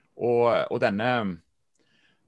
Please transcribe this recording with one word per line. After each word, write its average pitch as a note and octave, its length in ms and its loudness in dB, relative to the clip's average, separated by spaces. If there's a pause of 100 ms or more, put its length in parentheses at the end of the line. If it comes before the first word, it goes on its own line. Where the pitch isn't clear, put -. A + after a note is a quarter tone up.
(160)
og, A#2+ 540 2
og A#2 100 -2
denne, A2 580 -2 (880)